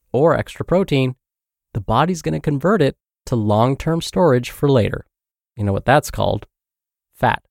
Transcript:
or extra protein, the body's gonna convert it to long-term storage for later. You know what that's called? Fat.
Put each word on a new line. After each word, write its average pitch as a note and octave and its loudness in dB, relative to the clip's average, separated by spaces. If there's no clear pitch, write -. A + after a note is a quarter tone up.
or C#3+ 2
extra - -6
protein, C#3 0
the A#2 -6
body's D#3 0
gonna D#3 -4
convert E3 0
it C3+ 0
to - -2
long-term A#2+ 0
storage C#3 0
for C#3+ 0
later. A#2 0
You G#2 -4
know G2+ 0
what G2+ -2
that's C#3+ 2
called? - -4
Fat. - -2